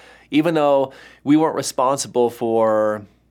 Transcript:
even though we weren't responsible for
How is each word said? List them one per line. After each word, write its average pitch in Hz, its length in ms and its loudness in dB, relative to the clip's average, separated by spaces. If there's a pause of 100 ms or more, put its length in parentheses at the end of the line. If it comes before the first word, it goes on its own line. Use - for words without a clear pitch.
(300)
even 156 240 0
though 139 380 0 (300)
we 143 140 2
weren't 156 180 0
responsible 123 760 -2
for 110 760 -2 (260)